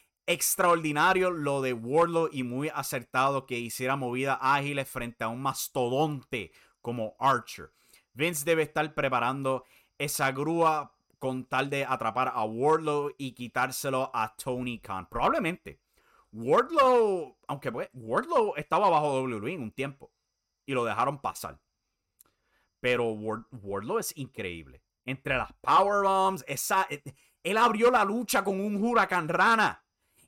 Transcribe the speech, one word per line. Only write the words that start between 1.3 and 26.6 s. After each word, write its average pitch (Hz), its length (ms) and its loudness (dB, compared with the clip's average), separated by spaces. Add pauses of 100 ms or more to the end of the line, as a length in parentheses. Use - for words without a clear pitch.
lo 143 320 -2
de 131 100 0
Wardlow 160 580 2
y 139 120 -4
muy 127 260 -4
acertado 135 800 -2
que 120 120 -6
hiciera 127 380 -4
movidas 131 440 -2
ágiles 139 480 0
frente 120 360 -8
a 113 40 -2
un 120 140 -8
mastodonte 131 1080 -2 (280)
como 120 380 -6
Archer. 120 540 -2 (440)
Vince 147 280 -2
debe 160 180 2
estar 151 320 -2
preparando 131 720 0 (340)
esa 139 320 -2
grúa 156 640 0 (240)
con 131 280 -4
tal 135 220 0
de 139 160 -2
atrapar 123 480 0
a 120 120 -2
Wardlow 147 760 0
y 131 140 -8
quitárselo 131 800 -2
a 110 220 -2
Tony 123 420 -6
Khan." 95 300 -10
Probablemente. 170 720 -2 (500)
Wardlow, 214 1080 4 (100)
aunque 139 240 -6
pues, 139 200 -6
Wardlow 208 640 0
estaba 175 340 2
bajo 151 260 4
W 131 200 -2
W 107 160 -4
E 185 60 -6
en 147 60 -8
un 107 100 -8
tiempo 139 400 -8 (520)
y 135 100 -4
lo 123 100 0
dejaron 117 360 0
pasar. 85 380 -8 (1200)
Pero 123 280 2
Ward-, 110 440 -4
Wardlow 104 480 -6
es - 180 -6
increíble. 87 680 -10 (220)
Entre 135 320 -6
las 113 180 -4
powerbombs, 190 920 2
esa, 190 420 -2